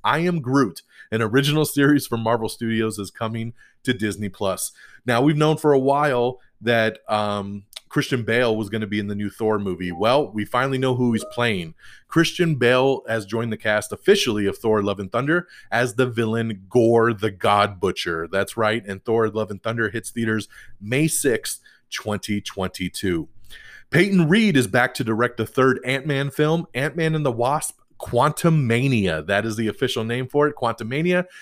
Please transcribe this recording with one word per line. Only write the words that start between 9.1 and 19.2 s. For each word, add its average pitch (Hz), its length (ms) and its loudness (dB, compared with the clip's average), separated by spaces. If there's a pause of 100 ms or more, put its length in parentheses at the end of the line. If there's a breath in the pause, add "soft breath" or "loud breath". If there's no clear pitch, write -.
new 101 140 -4
Thor 107 300 0
movie. 92 320 -4
Well, 117 400 4
we 107 120 -2
finally 131 360 0
know 131 160 2
who 123 180 2
he's 107 120 -2
playing. 95 500 -4 (320 loud breath)
Christian 165 480 0
Bale 127 520 2
has 110 200 -2
joined 113 240 -4
the 107 60 -6
cast 107 340 -2
officially 107 560 2
of 92 100 -2
Thor: 107 240 2
Love 101 180 -2
and 98 120 -8
Thunder 147 360 -2 (220 loud breath)
as 117 260 -2
the 131 120 2
villain 113 600 -2
Gore 117 460 4
the 107 160 -4
God 101 500 2
Butcher. 85 520 -2
That's 98 260 -2
right, 110 300 0
and 98 180 -10
Thor: 113 240 2